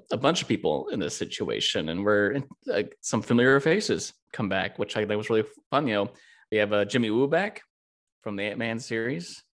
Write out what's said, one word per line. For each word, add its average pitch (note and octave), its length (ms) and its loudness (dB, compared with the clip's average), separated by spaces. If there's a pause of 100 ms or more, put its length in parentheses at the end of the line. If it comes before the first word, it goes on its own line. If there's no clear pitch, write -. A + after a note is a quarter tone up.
(100)
a - 60 0
bunch C3+ 260 2
of - 60 -6
people E2 400 0
in A2 120 -4
this D2+ 160 -4
situation, E2 720 -2
and F2 160 -4
we're G#2 280 4
in, C#3 120 -2 (220)
like, G#2+ 340 -4
some A2 220 -2
familiar B2+ 380 6
faces D#3+ 520 0 (200)
come G#2+ 160 -4
back, F#2 300 -2
which - 180 -6
I G#2+ 100 0
think G#2 100 0
was G#2+ 140 -4
really A2 160 4 (240)
fun. C#3+ 160 2
You A2 80 0
know, G2+ 180 0 (380)
we G#2+ 80 0
have, G#2 140 2
uh, G#2 120 4
Jimmy A2+ 260 0
Woo B2+ 180 2
back F3+ 340 -2 (600)
from G#2 140 -6
the G2 80 -4
Ant-Man A2+ 340 -4
series. A#2+ 640 -6 (140)